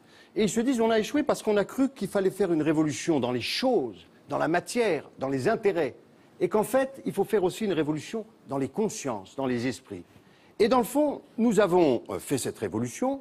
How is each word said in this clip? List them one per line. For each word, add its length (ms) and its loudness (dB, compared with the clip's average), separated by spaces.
Et 100 0
ils 40 2
se 120 0
disent, 200 0
on 100 2
a 80 2
échoué 240 0
parce 220 0
qu'on 140 2
a 60 4
cru 260 -2
qu'il 180 -8
fallait 220 0
faire 220 0
une 100 2
révolution 580 0
dans 100 0
les 100 -2
choses, 640 -2
dans 100 -4
la 100 0
matière, 640 -2
dans 80 -2
les 180 -2
intérêts. 480 0
Et 80 2
qu'en 160 2
fait, 420 -2
il 60 -4
faut 100 -2
faire 220 0
aussi 200 -4
une 80 0
révolution 540 -4
dans 100 -4
les 100 -2
consciences, 680 -6
dans 100 -4
les 220 -2
esprits. 340 -10
Et 80 6
dans 120 4
le 60 4
fond, 380 0
nous 220 4
avons, 500 6
euh, 80 -4
fait 200 -2
cette 200 -6
révolution 640 -2